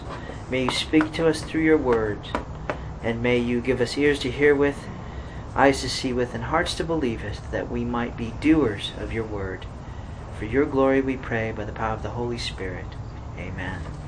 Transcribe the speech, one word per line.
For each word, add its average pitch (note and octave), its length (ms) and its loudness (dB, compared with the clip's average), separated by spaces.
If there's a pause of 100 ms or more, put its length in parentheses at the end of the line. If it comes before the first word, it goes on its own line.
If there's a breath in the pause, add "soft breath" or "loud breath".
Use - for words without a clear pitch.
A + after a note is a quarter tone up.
(500 loud breath)
May B2+ 140 0
you B2 80 2
speak D#3 420 4
to E3 140 2
us D#3 140 2
through - 200 -2
your D#3 160 8
word, A2+ 400 2 (880 loud breath)
and A#2 180 0
may B2 160 4
you A#2+ 240 2
give B2 200 0
us A#2+ 180 0
ears C#3+ 220 6
to C3 100 -2
hear D3 240 6
with, C#3+ 320 2 (680 loud breath)
eyes C3+ 260 6
to B2 80 -2
see B2+ 220 -2
with, B2 220 0
and A#2+ 120 -4
hearts D#3+ 280 0
to F3+ 100 -2
believe D3 400 0
it, G2+ 160 -6 (120)
that G#2+ 180 -4
we A#2+ 160 -2
might A#2+ 320 -4
be A2+ 240 -6
doers C#3 580 4
of G#2+ 140 -6
your A2+ 120 -2
word. F#2+ 420 -6 (720 loud breath)
For G#2+ 60 -4
your C3 200 4
glory C3+ 360 6
we C3 160 0
pray A2+ 340 -2
by G#2 140 -6
the - 60 -8
power A2 220 -2
of G#2+ 80 -4
the G#2 80 -4
Holy A#2+ 300 -4
Spirit. F#2 480 -6 (500)
Amen. F#2 420 -6 (280)